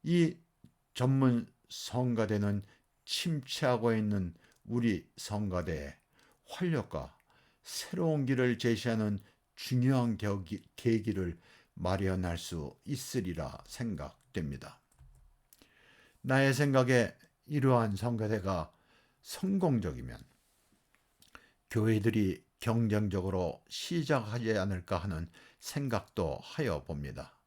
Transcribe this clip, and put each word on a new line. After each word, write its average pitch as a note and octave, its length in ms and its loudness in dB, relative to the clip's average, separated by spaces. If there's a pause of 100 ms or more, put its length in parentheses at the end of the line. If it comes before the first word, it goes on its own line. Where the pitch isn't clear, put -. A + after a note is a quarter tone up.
이 E3 320 4 (580)
전문 B2+ 520 4 (220)
성가대는 G#2+ 920 0 (420)
침체하고 B2+ 880 0
있는 G#2 400 0 (300)
우리 A#2 520 0
성가대의 F2+ 800 -4 (500)
활력과 - 720 -4 (460)
새로운 D#3+ 640 -2
길을 B2 320 2
제시하는 A2 600 0 (360)
중요한 B2 640 2
격이-, G2+ 460 -4 (140)
계기를 G#2 640 0 (360)
마련할 F#2 640 0
수 D#2+ 360 -8 (100)
있으리라 G2 840 -6
생각됩니다. D2+ 1120 -8 (1400)
나의 C3+ 320 4
생각에 B2+ 600 4 (320)
이러한 B2+ 500 4
성가대가 G#2 760 -2 (500)
성공적이면 G2 1000 -2 (1500)
교회들이 G#2+ 720 2 (180)
경쟁적으로 G2+ 1080 0
시작하지 A#2+ 880 -2
않을까 F#2 420 -2
하는 E2+ 320 -4 (280)
생각도 A2 840 -4
하여 G2+ 420 -4
봅니다. C2+ 640 -10